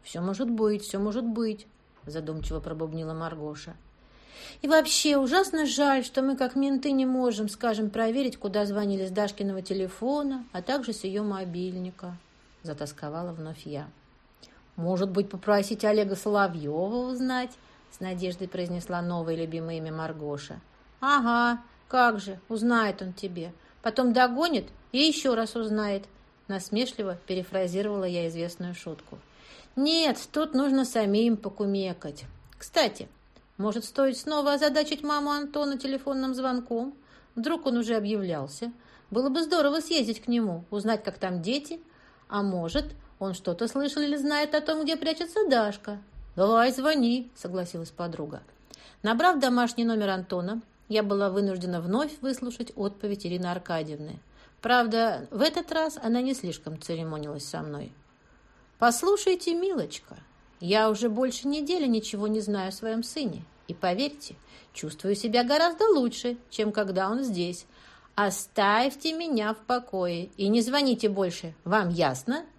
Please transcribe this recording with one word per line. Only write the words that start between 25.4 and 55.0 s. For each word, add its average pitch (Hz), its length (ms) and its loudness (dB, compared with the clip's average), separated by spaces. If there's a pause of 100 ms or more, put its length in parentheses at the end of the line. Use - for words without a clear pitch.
узнает", 214 480 -2 (440)
насмешливо 202 680 -4 (100)
перефразировала 190 760 -2
я 175 220 -2
известную 170 480 -8
шутку. - 420 -14 (580)
"Нет, 311 560 2
тут 302 220 -2
нужно 269 300 2
самим 220 540 2
покумекать. 196 880 -4 (320)
Кстати, - 500 -2 (500)
может, 214 280 -2
стоит 269 320 0
снова 294 360 0
озадачить 294 500 2
маму 294 280 0
Антона 285 460 -2
телефонным 269 560 -2
звонком? 247 600 -2 (420)
Вдруг 320 300 -2
он 240 120 2
уже 226 180 0
объявлялся? 202 760 -2 (380)
Было 254 200 2
бы 294 120 2
здорово 311 380 4
съездить 269 420 0
к - 60 -8
нему, 208 420 0
узнать, 214 340 0
как - 140 -6
там 180 240 -2
дети. 285 380 -4 (480)
А 202 140 -2
может, 185 440 -2 (340)
он 190 140 -4
что-то 185 340 -2
слышал 277 340 -2
или 294 160 0
знает 294 360 0
о 302 80 2
том, 311 220 -2
где 302 140 0
прячется 330 500 0
Дашка?" 208 520 0 (360)
"Давай, 226 360 6
звони", 254 640 2
согласилась 175 560 -6
подруга. 165 500 -8 (600)
Набрав 269 380 4
домашний 240 460 2
номер 214 240 2
Антона, 185 520 -2 (280)
я 214 140 4
была 202 260 2
вынуждена 185 500 0
вновь 247 420 -2
выслушать 247 540 -6
отповедь 202 500 -4
Ирины 180 220 -2
Аркадьевны. 160 720 -6 (420)
Правда, 226 720 4